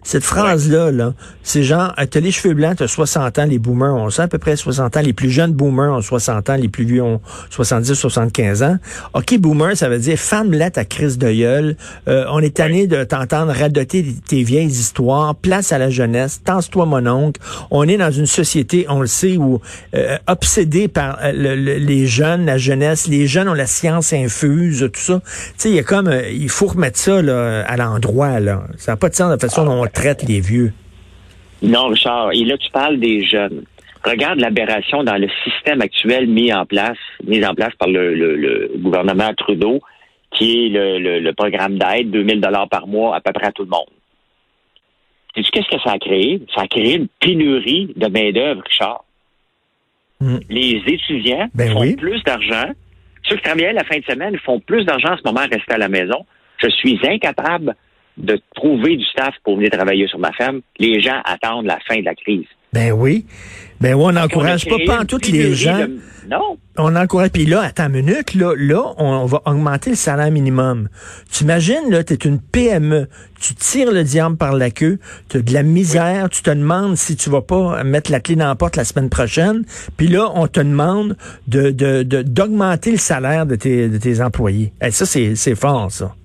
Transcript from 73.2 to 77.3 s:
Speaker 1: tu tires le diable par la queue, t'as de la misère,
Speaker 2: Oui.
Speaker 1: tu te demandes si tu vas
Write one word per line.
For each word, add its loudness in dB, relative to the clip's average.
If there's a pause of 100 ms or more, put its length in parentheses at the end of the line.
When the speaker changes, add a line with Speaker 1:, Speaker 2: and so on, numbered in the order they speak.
Speaker 1:
tu -4
tires 0
le 4
diable 2
par 0
la 2
queue, 0 (300)
t'as 0
de 0
la 4
misère, 2
Speaker 2:
Oui. 0
Speaker 1:
tu -6
te 2
demandes 0
si -2
tu -4
vas 2